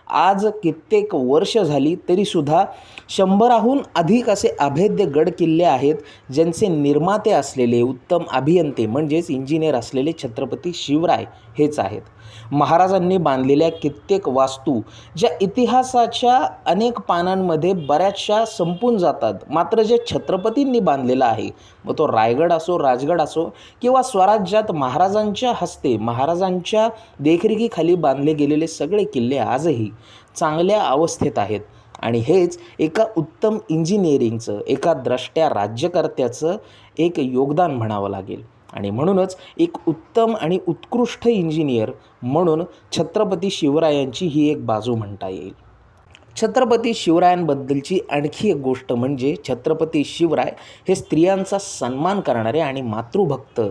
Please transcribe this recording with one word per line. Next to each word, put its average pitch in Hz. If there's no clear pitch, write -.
आज 190
कित्येक 196
वर्ष 147
झाली 151
तरीसुद्धा 180
शंभराहून 220
अधिक 202
असे 196
अभेद्य 170
गड 156
किल्ले 165
आहेत, 143
ज्यांचे 165
निर्माते 165
असलेले 123
उत्तम 135
अभियंते 135
म्हणजेच 151
इंजिनियर 143
असलेले 131
छत्रपती 127
शिवराय 143
हेच 147
आहेत. 104
महाराजांनी 180
बांधलेल्या 143
कित्येक 160
वास्तू 135
ज्या 226
इतिहासाच्या 247
अनेक 220
पानांमध्ये 180
बऱ्याचशा 190
संपून 208
जातात, 143
मात्र 190
जे 226
छत्रपतींनी 226
बांधलेलं 131
आहे, 107
मग 127
तो 156
रायगड 120
असो, 170
राजगड 143
असो -
किंवा 254
स्वराज्यात 208
महाराजांच्या 196
हस्ते, 151
महाराजांच्या 175
देखरेखीखाली 175
बांधले 143
गेलेले 151
सगळे 175
किल्ले 127
आजही 120
चांगल्या 175
अवस्थेत 143
आहेत 104
आणि 117
हेच 175
एका 160
उत्तम 214
इंजिनिअरिंगचं, 143
एका 151
द्रष्ट्या 131
राज्यकर्त्याचं 139
एक 170
योगदान 139
म्हणावं 107
लागेल. 98
आणि 101
म्हणूनच 185
एक 339
उत्तम 226
आणि 180
उत्कृष्ट 240
इंजिनिअर 156
म्हणून 160
छत्रपती 190
शिवरायांची 147
ही 147
एक 127
बाजू 113
म्हणता 101
येईल. 92
छत्रपती 226
शिवरायांबद्दलची 165
आणखी 147
एक 170
गोष्ट 131
म्हणजे 131
छत्रपती 143
शिवराय 151
हे 190
स्त्रियांचा 190
सन्मान 151
करणारे 120
आणि 139
मातृभक्त 123